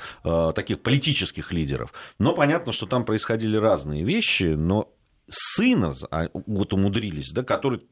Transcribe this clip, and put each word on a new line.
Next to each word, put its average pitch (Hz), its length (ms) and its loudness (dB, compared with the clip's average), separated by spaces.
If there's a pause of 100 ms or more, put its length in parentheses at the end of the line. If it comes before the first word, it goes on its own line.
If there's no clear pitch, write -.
(240)
э, 82 300 2
таких 101 260 -2
политических 127 720 -2
лидеров. 69 400 -2 (280)
Но 131 140 4
понятно, 147 380 0
что 104 140 -6
там 120 180 0
происходили 110 520 0
разные 78 480 2
вещи, 101 520 2
но 90 360 0 (360)
сына, 196 640 2 (180)
а, 80 180 -2 (180)
вот 101 260 0
умудрились, 95 580 0
да, 127 140 -2
который 123 340 0 (120)